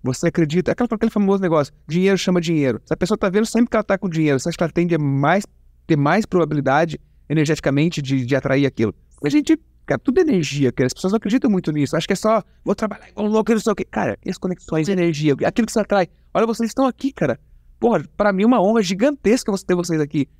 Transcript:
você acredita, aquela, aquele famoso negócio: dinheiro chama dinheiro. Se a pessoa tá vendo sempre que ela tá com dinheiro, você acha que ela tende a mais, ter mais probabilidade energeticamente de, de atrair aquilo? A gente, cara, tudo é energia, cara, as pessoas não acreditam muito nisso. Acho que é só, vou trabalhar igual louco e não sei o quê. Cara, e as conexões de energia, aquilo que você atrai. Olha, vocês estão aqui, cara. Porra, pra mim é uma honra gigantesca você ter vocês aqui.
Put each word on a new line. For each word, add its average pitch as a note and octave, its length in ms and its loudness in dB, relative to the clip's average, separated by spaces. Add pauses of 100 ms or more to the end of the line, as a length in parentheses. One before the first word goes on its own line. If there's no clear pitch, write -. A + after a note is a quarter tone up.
você C3 280 -2
acredita, E3 420 0
aquela, A#3+ 180 0
aquele A3+ 220 -2
famoso G3 300 2
negócio: D#3+ 320 0 (140)
dinheiro F#3 300 2
chama F3+ 220 0
dinheiro. D3+ 460 0
Se - 80 -4
a - 40 -2
pessoa G#3 200 -2
tá G3+ 120 0
vendo G#3 160 0
sempre A#3 240 0
que - 60 -2
ela G#3+ 80 0
tá G3 140 -2
com F#3+ 120 -4
dinheiro, D3+ 300 2
você F3 100 -4
acha - 80 -8
que F3+ 60 0
ela D#3 80 -2
tende F3 240 0
a D#3 40 0
mais, D3 460 0 (400)
ter D#3+ 120 2
mais E3 280 2
probabilidade D3+ 720 0 (300)
energeticamente D3+ 720 0
de, C3 240 -2
de C3+ 100 0
atrair C#3 300 0
aquilo? A2+ 300 -2 (260)
A - 60 -2
gente, D4+ 320 2 (260)
cara, - 140 -2
tudo C4+ 200 0
é - 20 4
energia, D3 500 0
cara, C3 160 0
as - 60 -4
pessoas F#3+ 180 -4
não A3 60 0
acreditam A#3 340 0
muito F#3 220 -2
nisso. D3 240 -2
Acho - 100 -4
que G3+ 60 -2
é - 20 2
só, G#3+ 260 0 (220)
vou B3 100 -2
trabalhar - 360 -6
igual G#3 180 -6
louco G#3+ 240 0
e - 20 4
não A3 80 2
sei G#3 120 0
o - 20 0
quê. - 80 -6
Cara, D#3+ 420 -4
e - 40 -6
as F#3 80 -6
conexões E3 480 -4
de G3 80 -2
energia, D#3 420 0 (100)
aquilo A3+ 200 0
que - 80 -12
você A3 80 0
atrai. G3 260 0 (260)
Olha, G#3 120 2
vocês A3+ 240 -4
estão C4 160 0
aqui, C4 260 -4
cara. B2+ 260 0 (400)
Porra, A3 240 2 (140)
pra G#3 160 2
mim F#3+ 120 0
é - 20 4
uma A#3+ 160 6
honra A3 200 2
gigantesca G#3+ 680 0
você G3 140 -4
ter F#3 100 0
vocês E3+ 240 -2
aqui. D3 300 -2 (100)